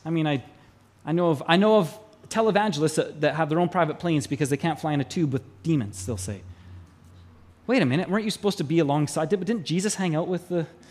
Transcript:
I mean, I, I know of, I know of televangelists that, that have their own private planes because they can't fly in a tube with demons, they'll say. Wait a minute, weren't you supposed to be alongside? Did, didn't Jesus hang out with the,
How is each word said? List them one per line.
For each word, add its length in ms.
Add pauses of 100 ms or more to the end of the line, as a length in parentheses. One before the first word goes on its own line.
I 40
mean, 180
I, 160 (640)
I 60
know 200
of, 160
I 100
know 220
of 200 (300)
televangelists 680
that, 260
that 140
have 140
their 100
own 100
private 300
planes 280
because 220
they 80
can't 220
fly 140
in 80
a 40
tube 280
with 300
demons, 420
they'll 120
say. 240 (1300)
Wait 140
a 40
minute, 240
weren't 140
you 80
supposed 280
to 40
be 160
alongside? 480
Did, 160
didn't 220
Jesus 300
hang 200
out 140
with 180
the, 180 (260)